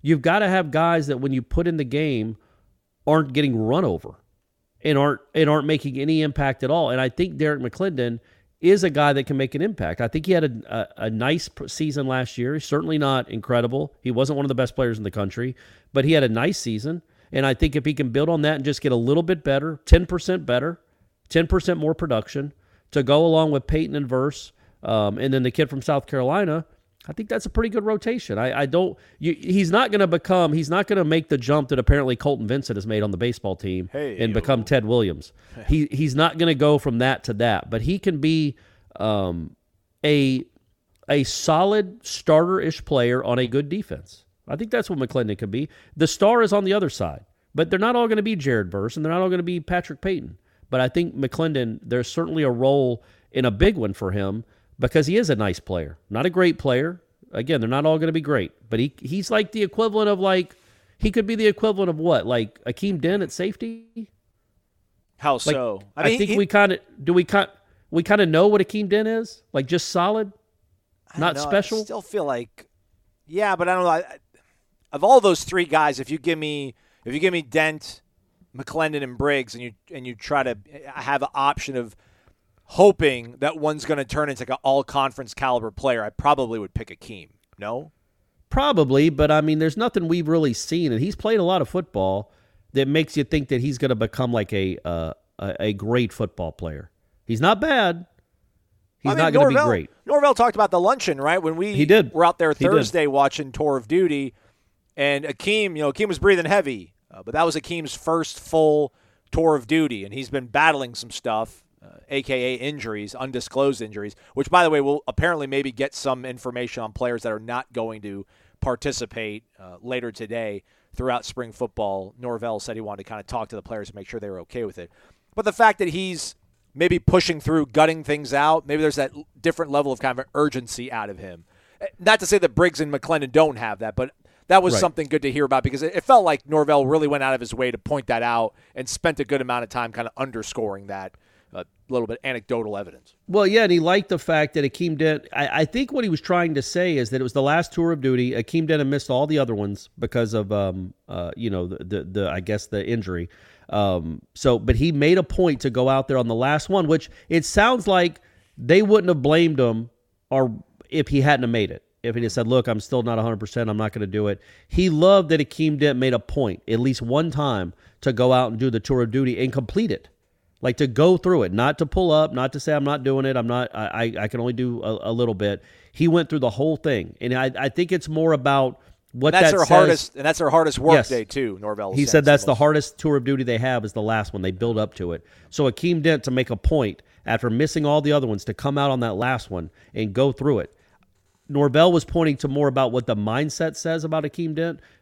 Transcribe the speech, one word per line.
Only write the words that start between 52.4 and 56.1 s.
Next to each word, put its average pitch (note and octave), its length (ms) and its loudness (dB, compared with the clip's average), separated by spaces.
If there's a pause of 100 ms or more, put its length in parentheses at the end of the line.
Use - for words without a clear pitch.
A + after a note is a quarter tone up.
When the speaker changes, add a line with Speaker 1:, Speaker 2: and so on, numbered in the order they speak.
Speaker 1:
a C3+ 60 2
role B2+ 520 0 (300)
in B2+ 140 -2
a A#2 60 2
big F3 260 4
one G#2 160 -2
for F#2+ 180 -4
him G2+ 320 -2 (360)
because C3+ 280 2
he F#3 100 2
is A3 120 2
a C3+ 60 4
nice G2+ 240 -2
player. E2 380 -8 (120)
Not A2+ 160 -4